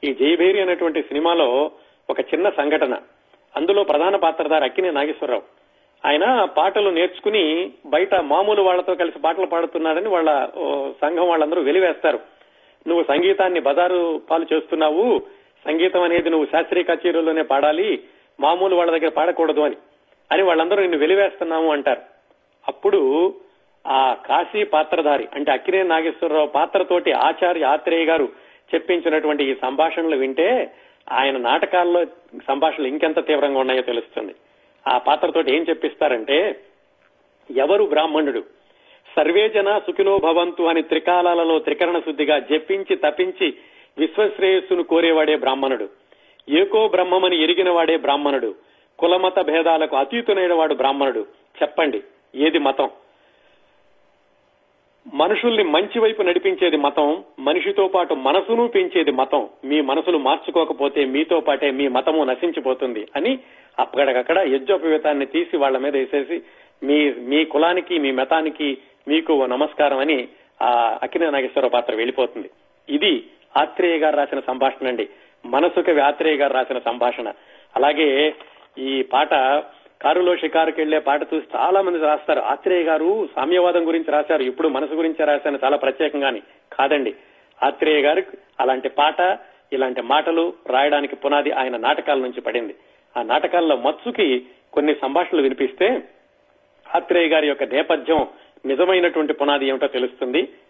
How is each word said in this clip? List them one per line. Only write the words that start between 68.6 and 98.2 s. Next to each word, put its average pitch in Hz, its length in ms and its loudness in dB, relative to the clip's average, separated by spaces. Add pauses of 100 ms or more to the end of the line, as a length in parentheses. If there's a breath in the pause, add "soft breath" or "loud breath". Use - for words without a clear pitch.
మీకు 160 260 0
ఓ 139 120 2
నమస్కారం" 139 520 0
అని 147 300 -2 (340 soft breath)
ఆ 117 420 0
అక్కినే 165 260 -2
నాగేశ్వరరావు 135 400 0
పాత్ర 120 260 -2
వెళ్ళిపోతుంది. 120 540 -4 (400)
ఇది 151 380 0 (300)
ఆత్రేయ 165 400 0
గారు 151 180 2
రాసిన 143 240 -2
సంభాషణ 131 480 -2
అండి, 113 220 -4 (360 soft breath)
మనసు 156 360 0
కవి 165 200 2
ఆత్రేయ 147 340 2
గారు 139 180 0
రాసిన 127 260 -2
సంభాషణ. 120 540 -4 (420 soft breath)
అలాగే 147 600 2 (420 loud breath)
ఈ 135 260 -4
పాట, 139 300 0 (680 loud breath)
కారులో 175 340 2
షికారుకి 160 460 0
వెళ్లే 156 180 0
పాట 143 220 0 (120)
చూసి 151 240 -6
చాలా 180 240 2
మంది 180 160 0
రాస్తారు, 151 420 0
"ఆత్రేయ 165 440 0
గారు 165 520 0
సామ్యవాదం 175 520 2
గురించి 160 240 -2
రాశారు, 151 320 0
ఇప్పుడు 190 240 -2
మనసు 143 260 -2
గురించే 160 320 -2
రాశాను 143 380 0
చాలా 139 140 2
ప్రత్యేకంగా" 139 500 -2
అని. 113 140 -4 (320 soft breath)
కాదండి, 139 420 0 (480 soft breath)
ఆత్రేయ 147 380 2
గారు 156 220 2 (360)
అలాంటి 127 300 0
పాట, 175 500 0 (340 loud breath)
ఇలాంటి 127 280 -4
మాటలు 165 520 0 (140)
రాయడానికి 143 480 0
పునాది 143 360 0
ఆయన 127 260 -4
నాటకాల 143 420 -2
నుంచి 123 220 -8
పడింది. 113 340 -6 (420 soft breath)
ఆ 123 40 -4
నాటకాల్లో 151 540 0
మత్సుకి 131 720 -2 (280 loud breath)
కొన్ని 147 220 0
సంభాషణలు 156 460 -2
వినిపిస్తే 190 640 -2 (920)
ఆత్రేయ 175 320 2
గారి 156 200 2
యొక్క 139 160 -2
నేపథ్యం, 151 640 0 (380 loud breath)